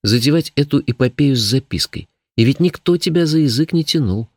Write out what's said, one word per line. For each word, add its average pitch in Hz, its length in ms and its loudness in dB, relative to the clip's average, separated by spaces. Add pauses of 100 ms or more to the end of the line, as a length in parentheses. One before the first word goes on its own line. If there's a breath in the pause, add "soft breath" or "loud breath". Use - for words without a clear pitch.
затевать 123 520 0
эту 143 300 0
эпопею 131 500 0
с 120 40 0
запиской? 107 680 -4 (300)
И 113 60 4
ведь 127 160 2
никто 175 380 0
тебя 170 280 0
за 156 140 0
язык 147 320 0
не 165 120 0
тянул. 117 540 -2